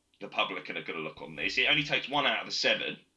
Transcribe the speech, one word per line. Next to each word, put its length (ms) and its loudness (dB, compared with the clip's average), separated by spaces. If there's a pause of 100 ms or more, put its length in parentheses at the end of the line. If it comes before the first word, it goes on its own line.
(200)
the 80 -8
public 420 -2
are 120 -4
gonna 180 -6
look 220 -6
on 120 -12
this. 240 -2
It 100 6
only 160 4
takes 240 0
one 180 2
out 140 2
of 60 -6
the 80 -6
seven. 420 2 (200)